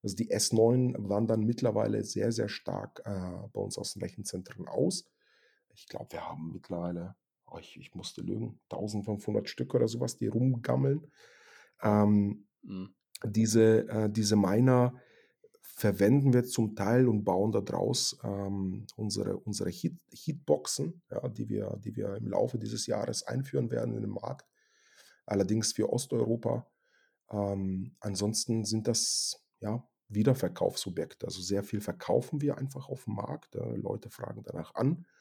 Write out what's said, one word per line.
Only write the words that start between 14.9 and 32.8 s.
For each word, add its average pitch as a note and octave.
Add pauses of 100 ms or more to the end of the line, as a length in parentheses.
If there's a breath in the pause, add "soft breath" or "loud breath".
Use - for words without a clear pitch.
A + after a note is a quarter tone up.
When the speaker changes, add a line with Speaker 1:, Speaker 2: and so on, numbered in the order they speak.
Speaker 1:
verwenden A2+
wir A#2+
zum A2
Teil A#2
und G#2+
bauen G2
da G#2
draus, -
ähm, G2 (100)
unsere, G2+
unsere G2+
Heat-, - (140)
Heatboxen, -
ja, -
die A2
wir, G#2
die G#2+
wir G2+
im A2+
Laufe A2
dieses A2
Jahres A#2
einführen B2+
werden A#2
in A2
den G#2
Markt. - (800 soft breath)
Allerdings G#2
für -
Osteuropa. A#2+ (640)
Ähm, G2
ansonsten G#2+
sind A2
das, - (160)
ja, A2 (220)
Wiederverkaufsobjekte. F#2+
Also F2+
sehr G2
viel G#2
verkaufen -
wir C#3+
einfach C3+